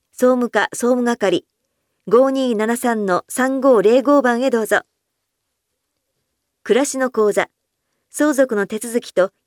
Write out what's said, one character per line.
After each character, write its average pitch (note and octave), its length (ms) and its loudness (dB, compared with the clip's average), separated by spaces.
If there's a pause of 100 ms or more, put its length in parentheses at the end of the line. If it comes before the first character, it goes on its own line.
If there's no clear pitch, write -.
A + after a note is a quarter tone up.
(120)
総 B3+ 240 2
務 B3 140 -2
課 - 240 -2
総 A#3+ 160 -4
務 B3 160 0
係。 G#3 400 -2 (640)
五 B3 220 4
二 C4 240 -2
七 A3 220 -2
三 A#3 300 -4
の F3+ 240 -2
三 C4 320 -2
五 B3 200 4
零 A#3 200 4
五 C#4+ 200 4
番 A#3+ 200 0
へ C4+ 80 0
ど A#3 140 0
う - 20 -4
ぞ。 G3+ 160 -2 (1800)
暮 G#3+ 160 0
ら C#4+ 60 0
し C#4 120 -8
の C4 140 -4
口 G#3+ 200 0
座。 G3 180 -2 (600)
相 - 240 -2
続 B3+ 240 0
の G3 100 -2
手 A3 120 -10
続 A#3 200 -6
き - 140 -10
と F#3 180 0 (160)